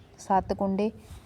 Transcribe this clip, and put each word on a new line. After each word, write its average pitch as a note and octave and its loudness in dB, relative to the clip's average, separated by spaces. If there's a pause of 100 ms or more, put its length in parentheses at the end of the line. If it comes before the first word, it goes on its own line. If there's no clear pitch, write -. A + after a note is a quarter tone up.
(200)
ਸੱਤ F#3+ 2
ਕੁੰਡੇ G3 0 (340)